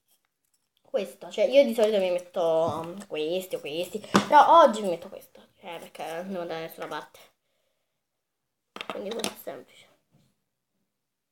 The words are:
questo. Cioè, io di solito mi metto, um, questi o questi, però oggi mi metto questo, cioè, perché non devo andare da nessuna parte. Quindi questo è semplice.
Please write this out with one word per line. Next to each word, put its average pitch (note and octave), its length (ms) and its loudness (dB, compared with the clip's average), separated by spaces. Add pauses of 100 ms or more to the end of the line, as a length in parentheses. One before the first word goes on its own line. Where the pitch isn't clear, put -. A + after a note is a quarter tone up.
(840)
questo. - 480 -8
Cioè, G#3+ 140 -2
io C4+ 200 8
di A#3 80 0
solito A3 260 2
mi F#3 120 0
metto, F3+ 300 -4
um, E3 680 -2
questi E3+ 480 -6
o D#3+ 60 -8
questi, E3+ 400 -8 (260)
però D4 360 8
oggi A3 200 4
mi G3 60 -4
metto F3 200 -6
questo, - 320 -20 (200)
cioè, E3+ 180 -16
perché - 260 -16
non E3 240 -10
devo F#3+ 120 -8
andare E3+ 200 -8
da D#3+ 60 -10
nessuna D#3+ 220 -14
parte. - 320 -14 (1700)
Quindi G3+ 200 -10
questo A3 220 -6
è - 40 -18
semplice. - 500 -18 (1500)